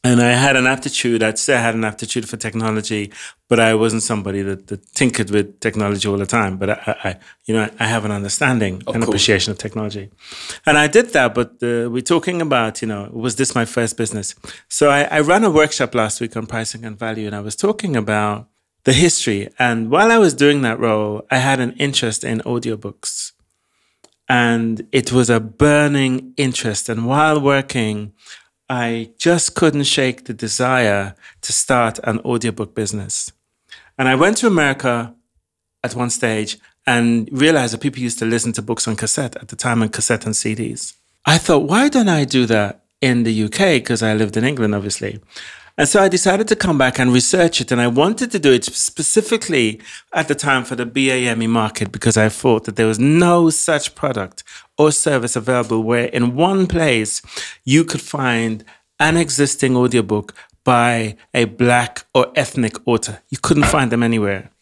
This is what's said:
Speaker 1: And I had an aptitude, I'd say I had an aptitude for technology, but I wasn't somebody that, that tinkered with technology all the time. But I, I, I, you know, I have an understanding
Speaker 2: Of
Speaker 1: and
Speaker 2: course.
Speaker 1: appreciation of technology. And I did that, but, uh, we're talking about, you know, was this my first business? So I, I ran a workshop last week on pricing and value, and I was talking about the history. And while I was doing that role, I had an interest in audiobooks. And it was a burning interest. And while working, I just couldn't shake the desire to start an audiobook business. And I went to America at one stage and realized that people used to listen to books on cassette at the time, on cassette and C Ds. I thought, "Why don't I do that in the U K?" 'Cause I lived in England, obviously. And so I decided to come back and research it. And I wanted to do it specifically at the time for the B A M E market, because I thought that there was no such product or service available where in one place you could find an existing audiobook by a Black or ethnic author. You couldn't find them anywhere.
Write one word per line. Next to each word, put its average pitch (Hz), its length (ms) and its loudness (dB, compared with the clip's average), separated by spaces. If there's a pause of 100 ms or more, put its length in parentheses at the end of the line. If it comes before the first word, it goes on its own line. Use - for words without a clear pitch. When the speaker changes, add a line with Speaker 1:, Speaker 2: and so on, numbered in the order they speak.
Speaker 1:
And 120 160 4
I 120 120 4 (140)
had 139 80 4
an 127 140 2
aptitude, 127 560 -2
I'd 107 120 0
say - 200 0
I 120 40 2
had 113 140 0
an 113 100 -2
aptitude 110 440 -6
for 117 80 -10
technology, 107 720 -4 (380)
but 117 100 4
I 113 160 4
wasn't 110 300 0
somebody 98 380 -4
that, 98 260 -8
that 101 120 -10 (140)
tinkered 113 360 0
with 104 280 -2
technology 101 500 -2
all 101 80 0
the 101 100 -4
time. 98 320 -2
But 98 120 -4
I, 104 40 0 (120)
I, 101 220 -6
I, 92 80 -8 (300)
you 110 100 -2
know, 107 120 0 (120)
I 110 140 0
have 107 100 -2
an 104 80 -4
understanding 101 640 -2 (120)
Speaker 2:
Of 110 80 -6
Speaker 1:
and 117 80 -2
Speaker 2:
course. 113 60 0
Speaker 1:
appreciation 101 420 0
of 101 80 -8
technology. 104 500 -10 (560)
And 147 140 4
I 151 80 4
did 226 200 4 (100)
that, 123 180 2
but, 117 160 -2 (100)
uh, 120 300 -2
we're 127 120 -4 (120)
talking 175 260 -2
about, 123 420 0
you 113 40 -6
know, 104 260 -8
was 113 220 -4
this 131 220 -2
my 117 80 2
first 113 320 -4
business? 107 400 -6 (320)
So 147 220 4
I, 143 100 4 (160)
I 151 40 2
ran 175 220 4
a 208 80 4
workshop 151 420 2
last 110 280 -2
week 117 160 -8
on 110 100 -8
pricing 113 380 -8
and 107 120 -12
value, 110 300 -8
and 104 80 -8
I 104 60 -8
was 104 160 -10
talking 202 400 -2
about 104 500 -2 (380)
the 131 80 4
history. 139 560 2 (100)
And 113 320 0
while 208 220 4
I 226 60 6
was 175 160 6
doing 143 280 4
that 113 160 0
role, 107 540 0
I 131 60 2
had 135 200 2
an 123 200 -2
interest 135 440 -2
in 113 200 -4
audiobooks. 110 880 -8 (960)
And 117 640 2
it - 200 0
was 123 180 4
a 113 100 4
burning 143 960 2
interest. 123 520 -4
And 113 180 -4
while 151 340 2
working, 120 720 -2 (560)
I 117 480 -4
just - 380 0
couldn't 143 300 2
shake 131 400 -2
the 117 100 -10
desire 107 800 0 (280)
to - 100 -8
start 120 500 0
an 113 220 -2
audiobook 113 500 -4
business. 104 560 -6 (680)
And 131 120 2
I 131 80 4
went 196 220 4
to 240 100 2
America 135 680 0 (680)
at 113 100 -6
one 120 160 -4
stage 110 480 -2 (260)
and 117 460 2
realized 135 440 2
that - 60 -10
people 131 220 -4
used 117 160 -4
to 117 60 -4
listen 113 300 0
to 113 80 -6
books 113 260 -4
on 107 80 -2
cassette 120 400 -4
at - 120 -16
the - 80 -16
time, 117 260 0
on 107 80 0
cassette - 360 -2
and 110 80 -4
C 107 220 -4
Ds. - 380 -10 (300)
I 156 140 4
thought, 147 300 2
"Why 240 200 2
don't 247 200 2
I 156 160 2
do 127 220 2
that 104 360 0 (180)
in 123 220 2
the 113 120 0
U 107 140 0
K?" 165 320 2
'Cause 113 220 -2
I 110 120 2
lived 107 220 0
in 113 80 0
England, 123 300 -2
obviously. 104 460 -8 (580)
And 147 80 4
so 202 160 4
I 196 60 6
decided 190 400 0
to 214 80 2
come 165 220 0
back 127 200 2
and 123 140 4
research 165 480 2
it. 123 100 -6
And 120 120 2
I 120 40 2
wanted 180 460 0
to 202 60 -2
do 147 120 4
it 120 140 4
specifically 156 1120 -2 (360)
at 160 120 0
the 147 80 0
time 135 300 0
for 131 100 -8
the 120 120 -6
B 135 240 0
A 127 180 0
M 113 140 -2
E 113 40 0
market, 110 460 -2
because - 240 0
I 107 140 4
thought 110 340 0
that 107 120 -8
there 110 120 2
was 107 100 0
no 170 520 4
such - 440 -2
product 107 480 -6 (360)
or 151 140 4
service 131 440 -2
available 117 460 0
where 120 240 0
in 123 300 0
one 185 300 2
place 139 560 0 (420)
you 147 200 4
could 160 180 -6
find 117 600 -2 (380)
an 160 160 2
existing 139 600 0
audiobook 113 580 0 (300)
by 120 520 2 (160)
a 120 120 2
Black 120 600 0 (100)
or - 200 4
ethnic 120 400 -2 (120)
author. 110 340 -2 (100)
You 135 100 -8
couldn't - 260 2
find 131 240 2
them 120 120 0
anywhere. 104 480 -2 (120)